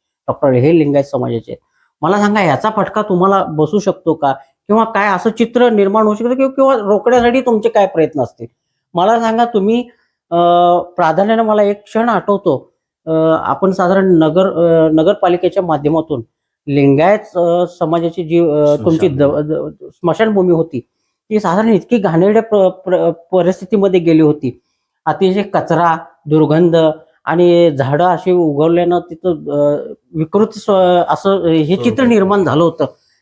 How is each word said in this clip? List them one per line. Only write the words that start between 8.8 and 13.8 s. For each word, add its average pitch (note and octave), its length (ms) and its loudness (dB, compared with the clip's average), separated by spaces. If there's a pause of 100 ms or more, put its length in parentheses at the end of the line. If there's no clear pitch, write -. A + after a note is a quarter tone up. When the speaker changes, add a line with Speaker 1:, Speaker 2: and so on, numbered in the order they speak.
Speaker 1:
मला G#3 260 2
सांगा A3+ 260 0
तुम्ही, A#3 440 -2 (420)
अ, E3+ 60 -2 (400)
प्राधान्यानं F#3 640 -2
मला G#3+ 200 0
एक G3+ 200 -4
क्षण A#3 260 -4
आठवतो, F#3+ 640 -2 (340)
अ, D#3+ 40 -4 (280)
आपण F#3+ 320 -2
साधारण F#3+ 480 2